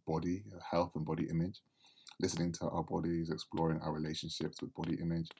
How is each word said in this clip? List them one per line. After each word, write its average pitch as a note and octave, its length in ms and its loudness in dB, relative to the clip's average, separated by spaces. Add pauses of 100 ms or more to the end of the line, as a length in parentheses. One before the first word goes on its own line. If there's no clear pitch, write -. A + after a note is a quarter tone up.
body, F2 380 0 (100)
uh, E2+ 60 -12 (100)
health E2+ 240 4
and D#2+ 100 -2
body D#2+ 240 0
image. E2 320 2 (600)
Listening E2+ 320 2
to E2 160 -2
our E2+ 160 0
bodies, E2 460 0
exploring D#2+ 500 0
our D#2 120 -2
relationships D#2 680 -4
with - 140 -6
body - 260 0
image. E2 280 0 (120)